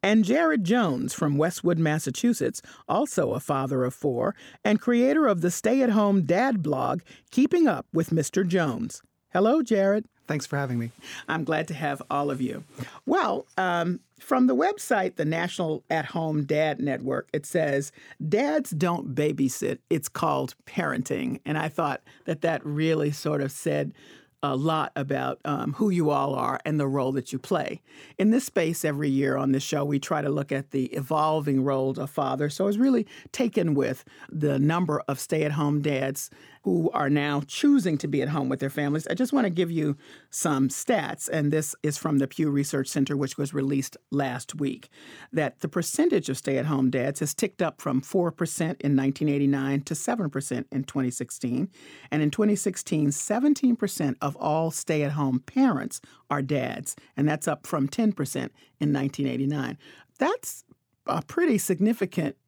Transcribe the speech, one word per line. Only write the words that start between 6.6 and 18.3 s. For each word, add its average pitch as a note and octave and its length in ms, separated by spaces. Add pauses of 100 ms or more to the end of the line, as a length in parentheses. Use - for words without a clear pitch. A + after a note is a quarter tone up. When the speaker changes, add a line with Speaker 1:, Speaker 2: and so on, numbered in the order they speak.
Speaker 1:
blog, C#3 400 (300)
Keeping D#4+ 340
Up E3+ 280
with E3 180
Mister D#3+ 320
Jones. E3+ 580 (300)
Hello, A#3 320
Jared. G#3 420 (220)
Speaker 2:
Thanks D3+ 180
for C#3+ 120
having B2+ 200
me. A#2 140 (380)
Speaker 1:
I'm D#3+ 160
glad D#3 240
to E3+ 40
have C#3+ 380
all C#3+ 180
of B2+ 120
you. A2+ 240 (400)
Well, D#4 420 (100)
um, F3 440 (180)
from B3+ 280
the B3+ 80
website, B3+ 600
the D3+ 100
National E3 640
At D#3 180
Home D#3 360
Dad D3+ 380
Network, C3 500
it D3 140
says, C#3+ 480 (340)
"Dads C#4 440